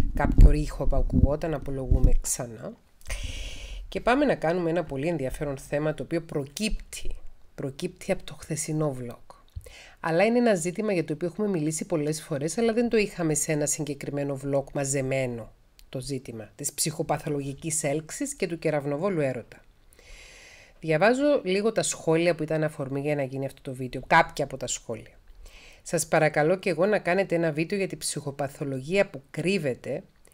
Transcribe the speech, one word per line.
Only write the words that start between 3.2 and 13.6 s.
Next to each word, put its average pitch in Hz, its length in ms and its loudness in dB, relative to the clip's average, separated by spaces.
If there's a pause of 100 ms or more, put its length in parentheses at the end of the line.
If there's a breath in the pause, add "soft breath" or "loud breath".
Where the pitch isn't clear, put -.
Και 185 120 -6
πάμε 254 240 2
να 220 100 4
κάνουμε 165 360 0
ένα 170 140 0
πολύ 139 220 -4
ενδιαφέρον 143 520 -4
θέμα, 151 360 -2
το 147 80 -8
οποίο 165 200 -4
προκύπτει, - 920 -4 (380)
προκύπτει 143 580 -6
από 180 100 -2
το - 180 -12
χθεσινό 156 600 -4
vlog. - 340 -14 (680 loud breath)
Αλλά 165 240 2
είναι 233 140 4
ένα 233 160 6
ζήτημα 180 380 -2
για 170 120 0
το 160 80 -6
οποίο 160 160 -4
έχουμε 208 200 -2
μιλήσει 160 360 -2
πολλές 156 380 -2
φορές, 156 360 -4
αλλά 226 140 2
δεν 240 160 0
το 233 80 0
είχαμε 180 380 0
σε - 180 0
ένα 147 140 0